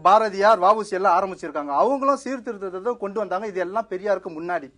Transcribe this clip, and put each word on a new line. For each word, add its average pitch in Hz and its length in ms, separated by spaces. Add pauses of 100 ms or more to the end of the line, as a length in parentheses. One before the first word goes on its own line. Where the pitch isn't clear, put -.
பாரதியார், 202 560
வ 190 140
உ 220 80
சி 202 140
எல்லாம் 185 260
ஆரம்பிச்சிருக்காங்க. 160 460
அவங்களும் 254 560
சீர்திருத்தத்தை 208 580
தான் 240 160
கொண்டு 202 220
வந்தாங்க. 190 280
இது 185 120
எல்லாம் 196 300
பெரியாருக்கு 190 400
முன்னாடி. 165 480